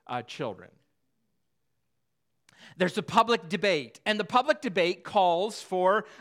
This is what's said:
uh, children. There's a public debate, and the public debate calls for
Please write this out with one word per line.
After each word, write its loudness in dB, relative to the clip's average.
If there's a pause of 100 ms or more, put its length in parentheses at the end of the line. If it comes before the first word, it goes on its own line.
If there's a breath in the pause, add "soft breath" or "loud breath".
uh, -6
children. -10 (2000 loud breath)
There's 0
a -2
public 2
debate, -2
and 0
the -2
public 0
debate -2
calls 0
for 0 (160 loud breath)